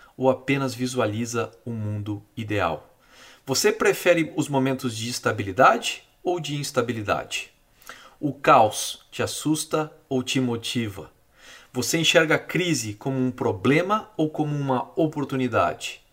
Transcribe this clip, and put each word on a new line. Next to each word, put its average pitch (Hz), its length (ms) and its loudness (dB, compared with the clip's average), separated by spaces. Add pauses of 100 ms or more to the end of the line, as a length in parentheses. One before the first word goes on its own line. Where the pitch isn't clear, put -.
(160)
ou 131 120 2
apenas 131 460 0
visualiza 117 760 -2 (140)
o 120 60 -10
mundo 104 520 -6 (140)
ideal? 101 600 -4 (500)
Você 135 260 2
prefere 175 640 2
os 151 100 0
momentos 131 480 0
de 110 140 -6
estabilidade 117 960 2 (200)
ou 175 160 -2
de 147 180 -6
instabilidade? 113 920 -4 (720)
O 139 120 -2
caos - 760 4
te - 120 -4
assusta 156 680 -2 (160)
ou 127 160 -2
te 131 160 -2
motiva? 117 720 -4 (640)
Você 123 240 -2
enxerga 160 380 4
a - 40 4
crise 143 540 -2
como 135 260 -4
um 127 120 2
problema 135 880 0
ou 156 100 2
como 147 260 -4
uma 135 420 -2
oportunidade? 131 1080 0 (100)